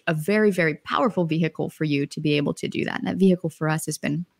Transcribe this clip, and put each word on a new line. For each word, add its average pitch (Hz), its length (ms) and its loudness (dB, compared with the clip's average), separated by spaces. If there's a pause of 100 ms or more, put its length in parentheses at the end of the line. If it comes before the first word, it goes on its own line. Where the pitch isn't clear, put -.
a 170 80 2
very, 208 340 2
very 170 240 2
powerful 185 500 0
vehicle 160 460 0
for - 140 -6
you 143 240 0
to - 120 -12
be 151 140 2
able 147 220 0
to - 120 -6
do - 180 -4
that." - 120 -4
And - 100 -6
that - 100 -2
vehicle 180 340 2
for 156 180 -4
us 156 160 -2
has 151 140 -6
been 156 260 -4 (140)